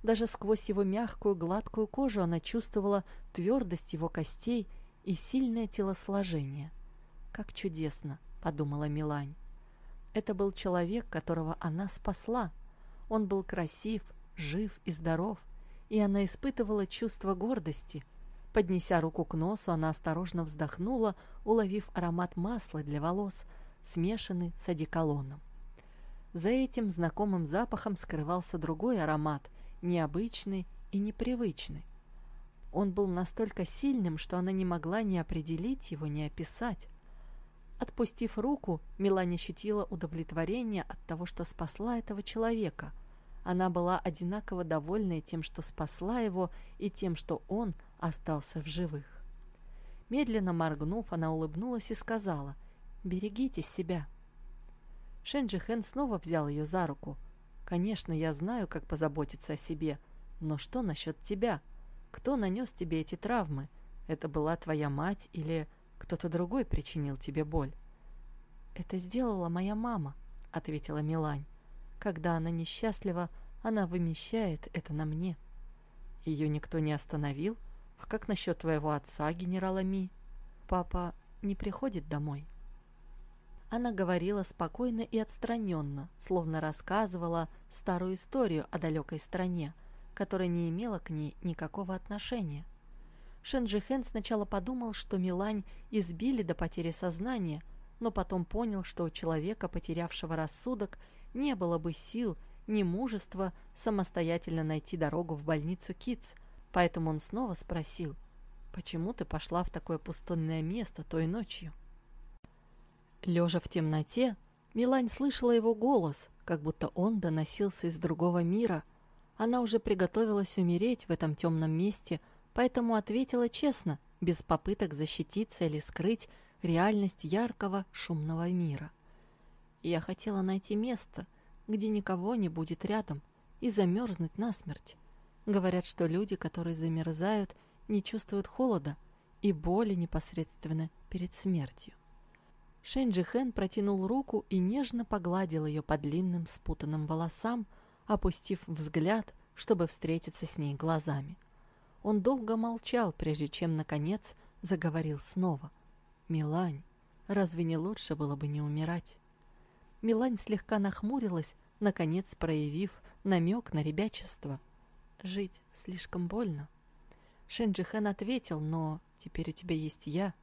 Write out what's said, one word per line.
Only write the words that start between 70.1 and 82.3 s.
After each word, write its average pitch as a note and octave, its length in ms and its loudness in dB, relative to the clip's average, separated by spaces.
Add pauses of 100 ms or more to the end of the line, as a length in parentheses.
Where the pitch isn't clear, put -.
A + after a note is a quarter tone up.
ответила D3+ 480 -2
Милань. D3+ 460 0 (540)
«Когда E3+ 380 0
она E3 120 0
несчастлива, F3 800 0 (340)
она G#3+ 240 2
вымещает E3+ 840 0
это D#3+ 200 -4
на D#3 120 0
мне». D#3+ 320 -2 (880)
«Её D3+ 220 2
никто D3+ 320 0
не D3+ 140 2
остановил? D3 640 -2 (420)
А - 60 -14
как - 220 -2
насчёт F#3 320 0
твоего D3+ 320 2
отца, D3 420 0
генерала F#3 500 0
Ми?» F#3+ 280 0 (560)
«Папа F3+ 480 2 (260)
не G3+ 140 0
приходит F#3+ 520 -2
домой». D3 380 -2 (1200)